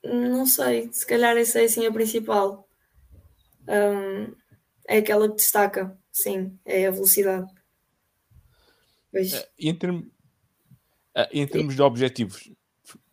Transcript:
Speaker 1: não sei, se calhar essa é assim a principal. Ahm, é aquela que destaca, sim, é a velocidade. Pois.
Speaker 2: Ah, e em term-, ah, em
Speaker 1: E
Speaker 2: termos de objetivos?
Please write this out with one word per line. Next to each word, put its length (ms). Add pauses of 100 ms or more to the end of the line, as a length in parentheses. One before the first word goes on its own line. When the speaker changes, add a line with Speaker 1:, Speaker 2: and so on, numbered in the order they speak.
Speaker 1:
não 420
sei, 460
se 160
calhar 300
essa 240
é 40
assim 220
a 40
principal. 760 (1000)
Ahm, 680 (520)
é 100
aquela 320
que 80
destaca, 600 (140)
sim, 520
é 220
a 60
velocidade. 600 (1600)
Pois. 220
Speaker 2:
Ah, 140 (100)
e 120
em 60
term-, 360 (1040)
ah, 160
em 120
Speaker 1:
E 40
Speaker 2:
termos 280
de 60
objetivos? 680 (600)